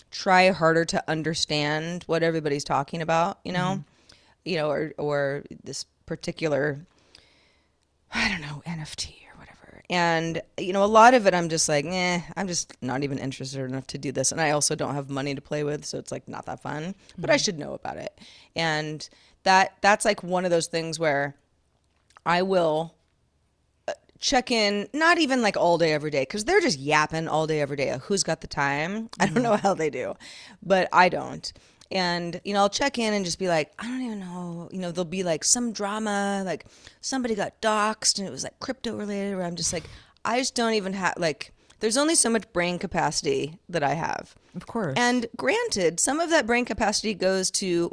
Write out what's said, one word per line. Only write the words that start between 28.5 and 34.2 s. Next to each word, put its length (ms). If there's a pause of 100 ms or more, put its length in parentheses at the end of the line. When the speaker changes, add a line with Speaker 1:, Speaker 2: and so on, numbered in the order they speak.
Speaker 1:
I 60
don't 100
Speaker 2:
Mm-hmm. 80
Speaker 1:
know 120
how 180
they 160
do, 260 (460)
but 300
I 180
don't. 420 (400)
And, 520
you 100
know, 60
I'll 100
check 300
in 160
and 100
just 140
be 80
like, 320
"I 80
don't 160
even 160
know." 520